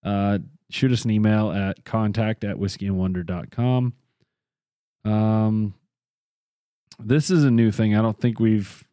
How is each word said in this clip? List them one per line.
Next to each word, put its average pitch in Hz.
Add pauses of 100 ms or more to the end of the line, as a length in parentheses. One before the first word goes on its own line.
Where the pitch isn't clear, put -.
Uh, 101 (320)
shoot 131
us 117
an 117
email 107
at 98
contact 110
at 101
whiskey 98
and 95
wonder 92
dot 87
com. 127 (1120)
Um, 107 (1200)
this 127
is 170
a 135
new 117
thing. 107
I 110
don't 110
think 117
we've 110